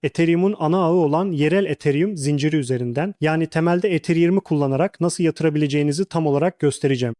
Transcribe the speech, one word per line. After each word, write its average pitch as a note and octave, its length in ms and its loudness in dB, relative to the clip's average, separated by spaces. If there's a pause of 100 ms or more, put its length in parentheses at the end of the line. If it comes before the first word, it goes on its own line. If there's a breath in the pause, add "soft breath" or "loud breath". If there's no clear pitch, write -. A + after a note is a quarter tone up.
Ethereum'un E3+ 560 0
ana E3+ 260 0
ağı E3 80 2
olan F3 400 0
yerel D#3 320 0
Ethereum D#3 520 -2
zinciri D3 400 0
üzerinden, B2+ 640 -4
yani D#3+ 260 0
temelde F3 480 0
Ether D#3+ 220 0
yirmi E3+ 240 2
kullanarak C#3+ 600 -2
nasıl E3+ 240 -2
yatırabileceğinizi D3+ 800 0
tam E3 220 -2
olarak D3 320 0
göstereceğim. C3 600 0